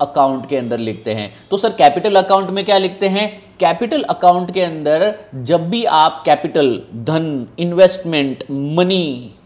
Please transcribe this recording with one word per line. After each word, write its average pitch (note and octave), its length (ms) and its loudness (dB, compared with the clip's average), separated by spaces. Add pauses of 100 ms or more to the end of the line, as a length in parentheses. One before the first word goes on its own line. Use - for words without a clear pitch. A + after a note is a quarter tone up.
अकाउंट C3+ 480 0
के C#3 80 -2
अंदर A#2+ 200 -4
लिखते A2 360 -6
हैं। G#2 200 -8 (180)
तो G3 60 0
सर A3 120 0
कैपिटल F#3 460 4
अकाउंट F#3+ 340 2
में F#3+ 160 -4
क्या G3 120 4
लिखते F#3+ 300 -2
हैं? G3+ 360 -4 (160)
कैपिटल G#3+ 440 0
अकाउंट F3+ 480 2
के F#3 100 -2
अंदर D#3+ 540 0 (200)
जब E3 340 -2
भी A#3 160 -2
आप D#3+ 400 2
कैपिटल, D3 560 2 (140)
धन, D3 520 -4 (120)
इन्वेस्टमेंट, E3+ 920 0
मनी D3 800 -2 (140)